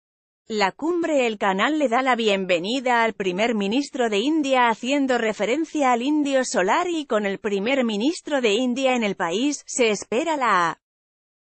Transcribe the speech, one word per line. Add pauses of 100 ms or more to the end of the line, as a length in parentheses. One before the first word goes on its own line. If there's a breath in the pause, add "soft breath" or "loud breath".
(460)
la
cumbre.
El
canal
le
da
la
bienvenida
al
primer
ministro
de
India
haciendo
referencia
al
indio
solar
y
con
el
primer
ministro
de
India
en
el
país,
se
espera
la (720)